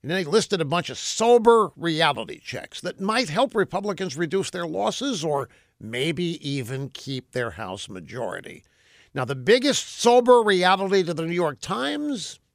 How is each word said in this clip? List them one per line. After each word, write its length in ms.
And 80
then 120
they 60
listed 320
a 40
bunch 260
of 80
sober 760
reality 640
checks 420
that 200
might 280
help 260
Republicans 600
reduce 360
their 160
losses 560
or 260
maybe 580
even 420
keep 420
their 180
House 400
majority. 760
Now, 140
the 80
biggest 540
sober 560
reality 580
to 140
the 100
New 80
York 280
Times 760